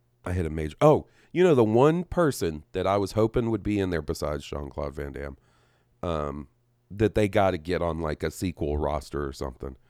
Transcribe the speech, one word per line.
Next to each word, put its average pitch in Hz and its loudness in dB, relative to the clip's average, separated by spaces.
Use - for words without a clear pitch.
I 90 -6
hit 90 0
a 78 -4
major, 78 -6
oh, 139 6
you 170 4
know, 175 6
the 120 6
one 143 4
person 95 -2
that 92 -2
I 95 2
was 98 -2
hoping 113 2
would 107 -2
be 104 0
in 95 0
there 85 0
besides 73 -6
Jean-Claude 71 -8
Van 71 -8
Damme, 69 -10
um, 73 -4
that 104 2
they 107 2
gotta 95 2
get 82 -2
on, 82 -2
like, 78 -2
a 80 -2
sequel 78 -4
roster 73 -2
or 67 -8
something, 67 -10